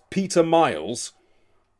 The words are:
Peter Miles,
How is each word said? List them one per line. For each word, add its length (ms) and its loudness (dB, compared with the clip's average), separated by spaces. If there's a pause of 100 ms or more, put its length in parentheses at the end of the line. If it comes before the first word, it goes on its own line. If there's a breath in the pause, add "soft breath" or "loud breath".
(100)
Peter 320 0
Miles, 680 0 (680)